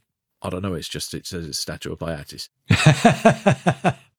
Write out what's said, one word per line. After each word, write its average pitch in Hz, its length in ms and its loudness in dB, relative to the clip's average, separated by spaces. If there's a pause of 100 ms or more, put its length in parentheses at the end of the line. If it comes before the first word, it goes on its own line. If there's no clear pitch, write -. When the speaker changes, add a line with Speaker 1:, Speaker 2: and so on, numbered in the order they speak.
(420)
Speaker 1:
"I - 80 -8
don't 92 140 -6
know, 98 100 -4
it's 80 160 -8
just, - 240 -10
it 73 140 -10
says 85 180 -8
it's 71 140 -8
a - 20 -6
statue 80 320 -10
of 82 60 -10
Biatis." 78 500 -10 (220)
Speaker 2:
<laughs> 160 1200 4 (260)